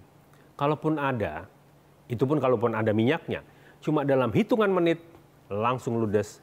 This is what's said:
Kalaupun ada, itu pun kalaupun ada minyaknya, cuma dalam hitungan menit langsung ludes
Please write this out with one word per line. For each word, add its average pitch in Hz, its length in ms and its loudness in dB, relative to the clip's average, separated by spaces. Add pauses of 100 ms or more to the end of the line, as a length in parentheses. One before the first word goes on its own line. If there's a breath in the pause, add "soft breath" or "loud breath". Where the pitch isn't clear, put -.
(540 loud breath)
Kalaupun 151 480 -2
ada, 98 480 -4 (560)
itu 117 160 -4
pun 143 160 2
kalaupun 117 400 0
ada 107 160 2
minyaknya, 113 480 0 (400 loud breath)
cuma 151 240 -2
dalam 131 240 2
hitungan 214 400 2
menit 170 320 2 (480)
langsung 117 480 -2
ludes 104 440 0